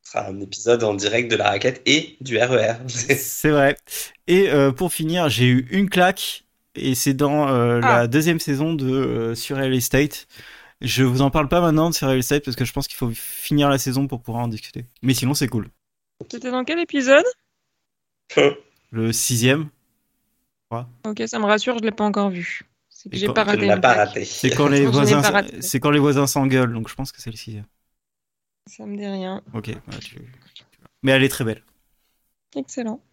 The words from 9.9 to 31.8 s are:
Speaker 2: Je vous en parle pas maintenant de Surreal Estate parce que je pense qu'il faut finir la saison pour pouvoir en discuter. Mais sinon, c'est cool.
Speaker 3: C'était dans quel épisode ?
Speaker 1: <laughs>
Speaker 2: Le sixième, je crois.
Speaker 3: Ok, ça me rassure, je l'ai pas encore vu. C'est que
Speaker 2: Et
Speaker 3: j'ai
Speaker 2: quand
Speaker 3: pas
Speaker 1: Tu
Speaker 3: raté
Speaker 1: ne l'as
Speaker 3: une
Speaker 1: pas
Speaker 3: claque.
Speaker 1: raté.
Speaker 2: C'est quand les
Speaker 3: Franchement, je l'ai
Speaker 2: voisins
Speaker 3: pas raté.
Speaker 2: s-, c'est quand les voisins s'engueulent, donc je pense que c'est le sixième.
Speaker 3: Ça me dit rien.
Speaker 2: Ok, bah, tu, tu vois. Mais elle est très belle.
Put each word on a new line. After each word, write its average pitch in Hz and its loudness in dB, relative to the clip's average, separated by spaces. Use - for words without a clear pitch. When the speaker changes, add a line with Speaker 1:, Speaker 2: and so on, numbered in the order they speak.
Speaker 2:
Je 127 0
vous 127 2
en 139 4
parle 151 0
pas 170 2
maintenant 160 4
de 160 -4
Surreal 135 0
Estate 143 0
parce 123 -6
que 127 0
je - -6
pense 139 -6
qu'il - -14
faut 120 -4
finir - -2
la 135 2
saison 135 -2
pour 123 -8
pouvoir 117 -6
en 117 -4
discuter. 117 -12
Mais 127 2
sinon, 127 0
c'est 135 0
cool. 107 -4
Speaker 3:
C'était 247 -8
dans 254 -4
quel 330 -4
épisode ? 285 4
Speaker 1:
<laughs> - -
Speaker 2:
Le 113 -2
sixième, 127 0
je - -20
crois. 120 -10
Speaker 3:
Ok, 214 -8
ça 233 -8
me 214 -2
rassure, 214 0
je 214 -6
l'ai 220 0
pas 214 -4
encore 202 0
vu. 175 -8
C'est - -20
que 190 -14
Speaker 2:
Et 185 -4
Speaker 3:
j'ai 196 -2
Speaker 2:
quand 196 -2
Speaker 3:
pas 220 2
Speaker 1:
Tu 196 -2
Speaker 3:
raté 202 0
Speaker 1:
ne 202 2
l'as - 6
Speaker 3:
une 190 -4
Speaker 1:
pas 123 6
Speaker 3:
claque. 104 4
Speaker 1:
raté. - -8
Speaker 2:
C'est - -2
quand 143 2
les 139 4
Speaker 3:
Franchement, 135 4
je 143 4
l'ai - 6
Speaker 2:
voisins 143 4
Speaker 3:
pas 208 4
raté. - -2
Speaker 2:
s-, - -10
c'est - -2
quand 147 2
les 147 4
voisins 143 4
s'engueulent, 131 2
donc 113 -6
je - -16
pense 135 -10
que - -20
c'est 117 -12
le 107 -14
sixième. 107 -14
Speaker 3:
Ça - -20
me 202 -10
dit 208 -10
rien. 190 -8
Speaker 2:
Ok, - -8
bah, - -14
tu, - -18
tu - -20
vois. - -20
Mais 135 4
elle 135 6
est 135 4
très 131 -2
belle. 110 -4